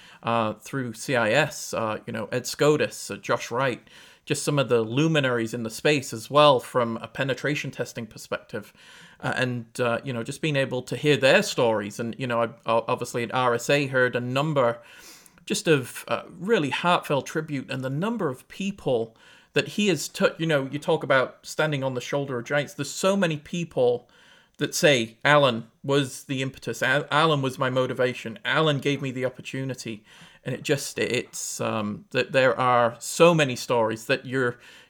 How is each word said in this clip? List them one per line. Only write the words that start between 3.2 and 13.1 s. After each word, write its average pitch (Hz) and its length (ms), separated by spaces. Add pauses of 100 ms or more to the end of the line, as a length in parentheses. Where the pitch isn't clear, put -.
Wright, 127 360 (380)
just - 180
some 147 160
of 127 80
the 117 140
luminaries 123 720
in 120 100
the 110 60
space 151 420
as 110 180
well 143 300
from 117 380
a 113 100
penetration 135 640
testing - 340
perspective. - 680 (480)
Uh, 135 160
and, 123 420
uh, 117 240
you 139 80
know, 117 120
just 139 180
being 151 160
able 127 240
to 123 160
hear 147 180
their 143 260
stories. 110 600
And, 117 160
you 131 100
know, 117 140
I, 117 40 (200)
I 113 220
obviously 123 360